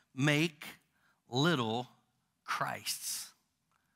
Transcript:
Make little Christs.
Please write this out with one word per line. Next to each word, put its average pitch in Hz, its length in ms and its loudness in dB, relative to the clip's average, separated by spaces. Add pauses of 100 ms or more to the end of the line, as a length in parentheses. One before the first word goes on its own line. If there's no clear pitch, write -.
(160)
Make 147 480 2 (640)
little 123 580 2 (560)
Christs. - 840 -6 (680)